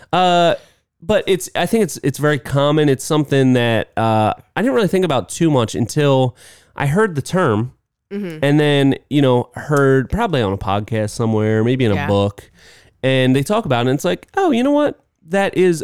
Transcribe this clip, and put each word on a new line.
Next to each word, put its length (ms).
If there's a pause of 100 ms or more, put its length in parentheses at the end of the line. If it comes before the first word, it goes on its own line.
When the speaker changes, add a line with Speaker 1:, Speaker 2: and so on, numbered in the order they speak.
(120)
Speaker 1:
Uh, 420 (460)
but 260
it's, 300
I 100
think 180
it's, 200
it's 140
very 200
common. 500
It's 160
something 500
that, 440
uh, 360 (220)
I 60
didn't 120
really 140
think 160
about 240
too 220
much 240
until 640 (400)
I 100
heard 300
the 60
term 500 (400)
Speaker 2:
Mm-hmm. 320
Speaker 1:
and 160
then, 340 (160)
you 120
know, 320
heard 560
probably 320
on 100
a 60
podcast 520
somewhere, 540
maybe 220
in 60
a 20
Speaker 2:
Yeah. 140
Speaker 1:
book, 420 (520)
and 320
they 80
talk 220
about 220
it. 40
And 60
it's 80
like, 320
"Oh, 140
you 120
know 80
what? 320 (240)
That 300
is 280